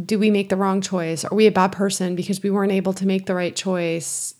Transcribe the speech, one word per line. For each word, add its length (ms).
Do 140
we 120
make 180
the 80
wrong 240
choice? 420
Are 120
we 120
a 40
bad 200
person 440
because 280
we 60
weren't 220
able 220
to 120
make 220
the 80
right 200
choice? 840